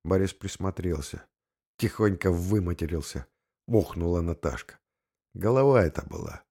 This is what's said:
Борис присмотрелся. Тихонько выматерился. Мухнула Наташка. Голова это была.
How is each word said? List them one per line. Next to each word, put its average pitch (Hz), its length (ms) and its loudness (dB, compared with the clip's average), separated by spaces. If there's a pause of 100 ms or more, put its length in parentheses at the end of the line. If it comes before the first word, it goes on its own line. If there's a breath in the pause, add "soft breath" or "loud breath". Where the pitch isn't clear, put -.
Борис 95 320 2
присмотрелся. 90 880 -6 (520)
Тихонько 101 540 0
выматерился. 87 960 -2 (400)
Мухнула 87 540 2
Наташка. - 580 -6 (560)
Голова 131 480 4
это - 240 0
была. - 440 -12